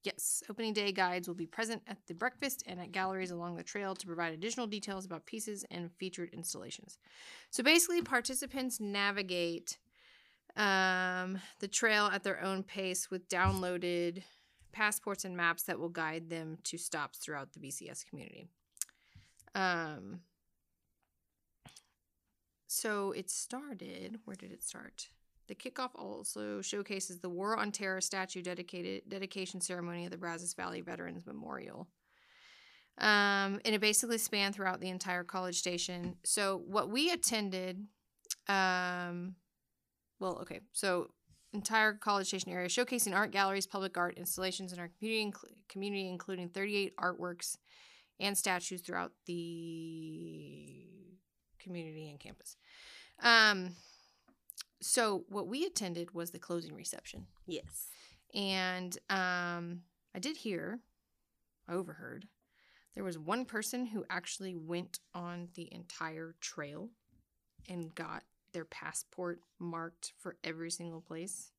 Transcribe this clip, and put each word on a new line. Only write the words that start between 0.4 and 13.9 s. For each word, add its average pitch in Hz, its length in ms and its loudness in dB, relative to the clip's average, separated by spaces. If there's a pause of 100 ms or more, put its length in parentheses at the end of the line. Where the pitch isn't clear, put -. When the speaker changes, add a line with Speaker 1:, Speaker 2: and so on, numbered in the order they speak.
Speaker 1:
opening 214 240 0
day 202 180 4
guides 180 340 4
will 175 80 -4
be 170 120 -4
present 220 420 -2
at 202 80 -8 (100)
the 170 80 -8
breakfast 254 520 -2
and 180 120 -8
at 175 140 -10
galleries 190 400 0
along 175 240 -4
the 175 80 -6
trail 196 320 -2
to 190 100 -10
provide 170 280 0
additional 226 320 -2
details 202 400 -4
about 170 200 -8
pieces 208 440 -6
and 170 260 -6
featured 180 380 -4
installations. - 640 -8 (520)
So - 140 0
basically, 339 380 8
participants 262 760 0
navigate, 196 1000 0 (760)
um, 185 840 4 (180)
the 208 100 -4
trail 208 380 6
at 196 160 4
their 196 180 2
own 190 220 0
pace 190 480 -2
with 180 180 -4
downloaded 180 960 4 (500)